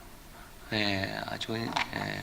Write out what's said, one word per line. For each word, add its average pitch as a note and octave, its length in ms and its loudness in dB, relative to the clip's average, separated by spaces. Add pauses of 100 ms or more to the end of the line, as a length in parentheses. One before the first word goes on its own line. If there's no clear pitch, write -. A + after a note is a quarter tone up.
(720)
예, G#2 560 4
아주, A2 260 -2
예, G#2 680 2